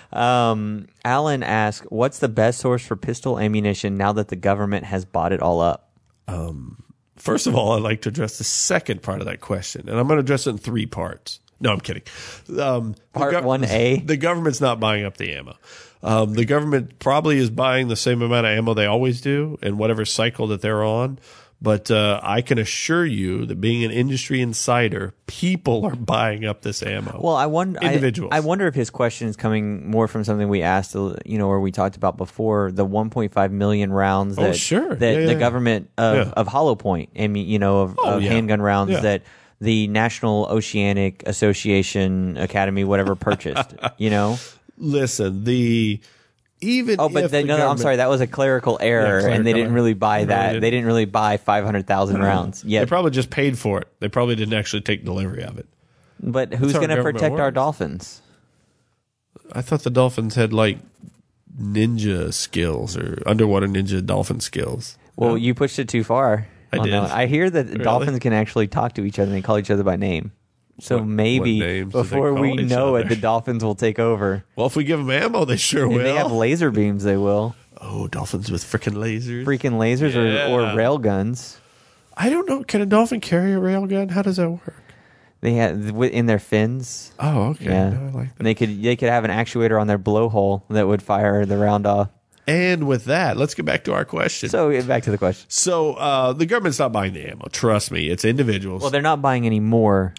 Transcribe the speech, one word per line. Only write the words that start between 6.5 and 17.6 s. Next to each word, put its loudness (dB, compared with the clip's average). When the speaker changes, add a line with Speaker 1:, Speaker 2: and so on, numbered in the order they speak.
Speaker 2:
first -4
of 0
all, 2
I'd 2
like -2
to -6
address -6
the -8
second -2
part -6
of -8
that -10
question, -8
and -2
I'm 2
gonna 4
address 0
it 0
in -6
three -4
parts. -10
No, 2
I'm -2
kidding. -10
Um, -2
the -10
Speaker 1:
Part 0
Speaker 2:
gov-, 0
Speaker 1:
one 0
A? 2
Speaker 2:
<laughs> -4
the 0
government's -2
not 0
buying 0
up -8
the -8
ammo. -12
Um, 2
the 2
government 0
probably 2
is 2
buying 0